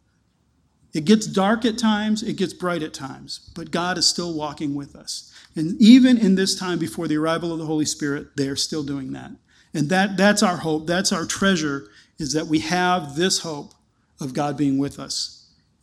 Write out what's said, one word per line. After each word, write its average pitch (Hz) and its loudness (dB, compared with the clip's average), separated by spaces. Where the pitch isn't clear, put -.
It 170 -4
gets 214 6
dark 202 0
at 220 0
times. 214 0
It 170 -4
gets 180 -2
bright 175 -4
at 156 -8
times. 139 -14
But 165 -12
God 175 -2
is 156 2
still 175 -2
walking 147 -4
with 143 -10
us. - -14
And 170 -2
even 247 8
in 190 4
this 190 0
time 180 -4
before 160 -4
the 151 0
arrival 165 -2
of 160 -6
the 160 -8
Holy 151 -2
Spirit, 143 -6
they 139 -2
are 139 -6
still 156 -4
doing 139 -8
that. 131 -14
And 147 0
that, 190 2
that's 208 6
our 180 2
hope. 156 -2
That's 175 0
our 165 -2
treasure, 156 0
is 139 -6
that 156 -2
we 156 2
have 180 -2
this 180 0
hope 151 -10
of 135 -8
God 143 -2
being 139 2
with 139 -4
us - -10